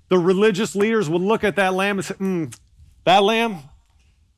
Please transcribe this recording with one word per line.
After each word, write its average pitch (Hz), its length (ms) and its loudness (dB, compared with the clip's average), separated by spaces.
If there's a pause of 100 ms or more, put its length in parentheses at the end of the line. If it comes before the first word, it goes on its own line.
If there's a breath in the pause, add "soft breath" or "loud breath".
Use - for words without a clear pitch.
the 185 100 4
religious 190 580 2
leaders 208 340 0
would 175 120 0
look 202 220 0
at 190 140 -2
that 190 160 0
lamb 196 260 -2
and 175 60 -6
say, 196 100 -10
"Mm, 175 400 -6 (480)
that 185 200 4
lamb, 226 360 -2 (800)